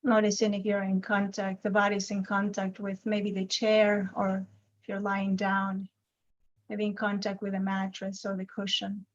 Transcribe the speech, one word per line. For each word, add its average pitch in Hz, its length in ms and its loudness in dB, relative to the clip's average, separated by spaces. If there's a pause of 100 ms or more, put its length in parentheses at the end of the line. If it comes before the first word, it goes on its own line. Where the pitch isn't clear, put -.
Noticing 214 500 4
if 196 120 -4
you're 202 160 2
in 190 200 2
contact, 196 600 -2
the 208 60 0
body's 202 400 2
in 202 140 -2
contact 196 560 -2
with 196 260 -6
maybe 208 260 0
the 190 140 -2
chair, 208 720 4
or 190 300 0 (360)
if - 80 -16
you're 196 100 -4
lying 196 360 0
down, 196 520 0 (840)
maybe 214 160 -2
in 208 100 -2
contact 202 460 -2
with 196 120 -4
the 190 60 -2
mattress 190 680 -4
or 196 100 -2
the 190 100 -6
cushion. 196 680 -4